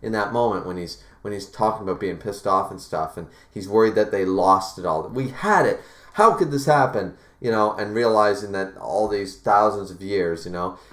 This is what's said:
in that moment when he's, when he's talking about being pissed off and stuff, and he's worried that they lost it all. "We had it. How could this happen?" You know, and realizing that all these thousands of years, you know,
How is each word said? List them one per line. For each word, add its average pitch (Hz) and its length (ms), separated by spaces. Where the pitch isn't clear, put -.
in 113 80
that 104 220
moment 113 340
when 90 100
he's, 87 260
when 104 100
he's 98 140
talking 110 420
about 92 120
being 92 160
pissed 98 300
off 98 260
and 92 80
stuff, 80 360
and 85 120
he's 98 200
worried 110 260
that 104 160
they 98 140
lost 92 520
it 90 80
all. 80 240
"We 135 200
had 190 380
it. 98 140
How 214 200
could 160 160
this 139 160
happen?" 123 500
You 117 120
know, 107 220
and 104 200
realizing 104 580
that 95 240
all 104 300
these 101 340
thousands 101 520
of 90 100
years, 92 440
you 90 60
know, 87 260